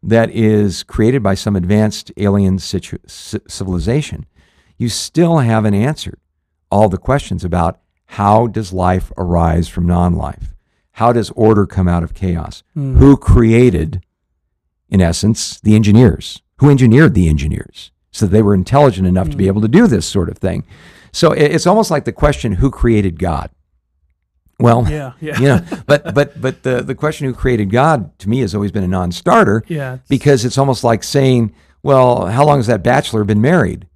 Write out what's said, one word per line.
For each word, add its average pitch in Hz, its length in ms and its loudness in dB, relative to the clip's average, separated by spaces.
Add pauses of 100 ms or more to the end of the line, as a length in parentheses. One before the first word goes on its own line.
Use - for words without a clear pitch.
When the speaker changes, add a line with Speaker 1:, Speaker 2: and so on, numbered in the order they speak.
Speaker 1:
that 113 260 2
is 107 540 0
created 120 400 0
by 101 120 0
some 101 220 -4
advanced 104 600 -2
alien 98 400 0
situ-, - 400 -10 (100)
ci-, - 300 -12 (100)
civilization, 95 760 -6 (500)
you 120 140 -4
still 165 480 0
haven't 110 340 0
answered 107 480 -4 (500)
all 104 200 2
the 92 80 -6
questions 127 440 -4
about 85 380 -4 (240)
how 104 420 2
does 104 280 -8
life 90 420 -2
arise 85 520 0
from 85 180 -4
non-life? 85 680 -2 (400)
How 117 220 0
does 110 160 -2
order 107 340 2
come 92 240 -2
out 87 140 0
of 82 100 -8
chaos? 87 500 -8 (120)
Speaker 2:
Hmm. 135 240 -4
Speaker 1:
Who 135 180 8
created, 113 880 2 (840)
in 98 100 2
essence, 92 600 -2
the 107 140 2
engineers? 107 680 2 (160)
Who 139 100 4
engineered 135 460 6
the 90 160 2
engineers - 600 -4 (200)
so - 160 -4
that 87 60 0
they 110 100 4
were 101 120 2
intelligent 95 540 2
enough 90 220 0
to 73 80 -8
be 98 60 0
Speaker 2:
Hmm. 95 40 2
Speaker 1:
able 98 140 0
to 110 60 0
do 185 180 4
this 107 180 0
sort 90 240 -4
of 92 80 -12
thing? 95 280 -6 (460)
So - 220 2
i-, - 40 -2
it's 147 300 0
almost 214 240 2
like 151 140 -4
the 117 80 -6
question, 143 420 -2
"Who 123 160 0
created 104 480 0
God?" 82 300 -6 (1120)
Well, 117 280 2
Speaker 2:
Yeah, 143 320 -8
yeah. 151 200 -8
Speaker 1:
you 127 80 2
know, 139 120 2 (260)
but, 147 280 0
but, 143 260 -2
but 131 220 -6
the, 127 200 -4
the 131 120 -8
question, 151 320 -6
"Who 127 80 -6
created 107 360 -2
God?" 127 500 0
to 92 80 -8
me 123 120 0
has 101 140 -4
always 104 160 -4
been 98 140 -4
a 90 40 -4
non-starter 101 800 0
Speaker 2:
Yeah, 135 280 -8
it's - 140 -20
Speaker 1:
because 135 360 2
it's 123 140 -4
almost 135 260 -2
like 117 180 0
saying, 127 500 0 (300)
"Well, 123 440 2
how 120 200 0
long 143 120 4
has 113 100 -2
that 110 140 0
bachelor 120 420 0
been 107 160 0
married?" 131 560 0